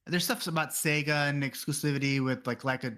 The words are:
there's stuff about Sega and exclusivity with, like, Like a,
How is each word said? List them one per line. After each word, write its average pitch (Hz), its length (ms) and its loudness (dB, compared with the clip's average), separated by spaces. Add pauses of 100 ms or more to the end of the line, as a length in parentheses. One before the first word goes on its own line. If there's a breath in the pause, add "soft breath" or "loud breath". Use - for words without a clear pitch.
(100)
there's 175 140 2
stuff - 220 -2
about 160 240 0
Sega 151 580 2
and 143 140 0
exclusivity 139 840 0
with, 127 220 0
like, 120 180 -4
Like 131 180 0
a, 123 160 -4